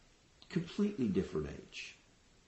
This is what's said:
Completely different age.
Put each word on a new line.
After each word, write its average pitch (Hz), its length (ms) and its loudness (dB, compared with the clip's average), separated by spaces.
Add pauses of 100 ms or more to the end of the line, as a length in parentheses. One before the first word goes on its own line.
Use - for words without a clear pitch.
(500)
Completely 170 580 2
different 85 400 2
age. - 480 -12 (520)